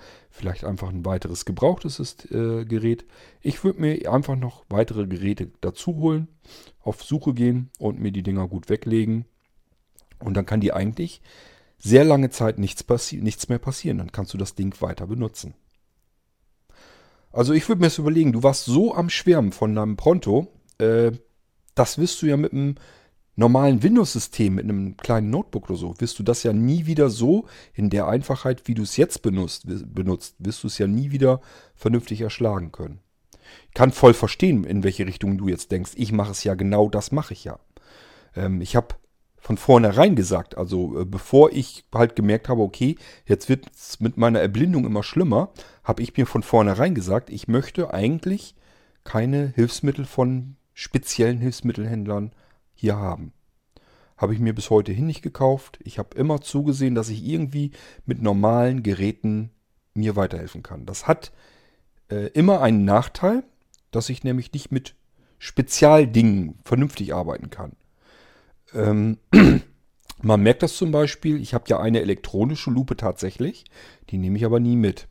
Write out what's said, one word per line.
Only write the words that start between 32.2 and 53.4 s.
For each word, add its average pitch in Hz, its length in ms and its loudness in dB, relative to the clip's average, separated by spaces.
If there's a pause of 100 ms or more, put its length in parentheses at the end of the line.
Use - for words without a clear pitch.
erschlagen 101 520 -4
können. 85 280 -14 (680)
Ich - 60 -20
kann 127 180 6
voll 120 220 8
verstehen, 117 500 0
in 92 180 -2
welche 95 240 -2
Richtung 98 320 -4
du 98 100 -4
jetzt 87 240 -4
denkst. 92 240 -4
Ich 110 160 -4
mache 104 200 -2
es - 120 -8
ja 98 100 0
genau, 101 360 2
das 104 220 -4
mache 147 200 -4
ich - 120 -18
ja. - 140 -14 (760)
Ähm, 95 260 -4
ich - 160 -2
hab - 220 -2 (400)
von - 180 -4
vornherein 123 580 6
gesagt, 92 420 -2
also, 90 440 -4
äh, 92 40 -4
bevor 113 460 6
ich - 420 -8
halt 117 220 2
gemerkt 107 340 0
habe, 117 140 2
okay, 123 340 -2 (300)
jetzt - 220 0
wird's - 500 -4
mit 113 180 -2
meiner 117 240 4
Erblindung 123 440 2
immer 104 180 -2
schlimmer, 160 500 0 (300)
hab - 180 -4
ich - 160 -8
mir 127 100 2
von 113 160 -2
vornherein 113 520 2
gesagt, 98 340 -4
ich - 200 -14
möchte 139 440 -2
eigentlich 160 600 -4 (500)
keine 139 440 -2
Hilfsmittel 131 560 0
von 127 520 -2 (180)
speziellen 120 640 -2
Hilfsmittelhändlern 110 920 -4 (500)
hier 104 140 0
haben. - 360 -8 (840)